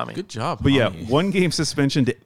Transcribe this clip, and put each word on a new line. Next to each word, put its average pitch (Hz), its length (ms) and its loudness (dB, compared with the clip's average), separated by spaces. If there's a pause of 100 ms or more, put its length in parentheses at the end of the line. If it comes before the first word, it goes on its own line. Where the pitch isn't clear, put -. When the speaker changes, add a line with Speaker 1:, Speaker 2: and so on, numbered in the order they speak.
Speaker 1:
Hami. 110 60 -10
Speaker 2:
Good 180 160 -8
job, 120 320 -6
Speaker 3:
But 139 120 4
yeah, 117 160 4
Speaker 2:
Hami. 90 180 -10
Speaker 3:
one 160 240 2
game 180 200 2
suspension 143 540 0
to 123 100 0 (100)